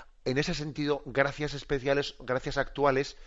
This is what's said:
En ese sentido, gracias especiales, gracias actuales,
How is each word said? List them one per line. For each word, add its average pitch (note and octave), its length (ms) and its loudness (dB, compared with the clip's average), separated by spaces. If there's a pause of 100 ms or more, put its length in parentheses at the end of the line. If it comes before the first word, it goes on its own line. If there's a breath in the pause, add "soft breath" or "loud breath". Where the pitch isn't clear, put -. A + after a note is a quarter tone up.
(240 loud breath)
En C3+ 160 2
ese D3+ 160 0
sentido, D3 500 -2
gracias C#3 480 0
especiales, C#3 680 0
gracias B2+ 380 -2
actuales, C#3 580 2 (120)